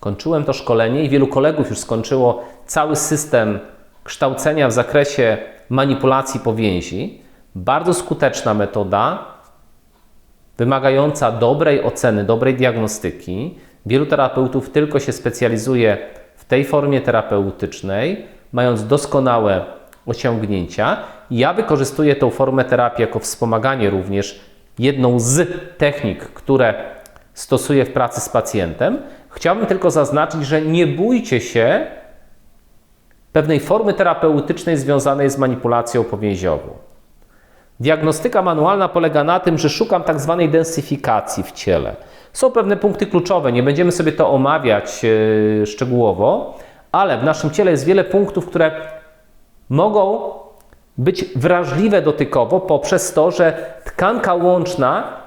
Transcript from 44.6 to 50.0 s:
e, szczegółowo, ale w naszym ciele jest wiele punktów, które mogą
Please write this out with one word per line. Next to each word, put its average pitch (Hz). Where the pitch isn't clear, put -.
e, 104
szczegółowo, 120
ale 175
w 117
naszym 151
ciele 185
jest 139
wiele 185
punktów, 196
które 165
mogą 202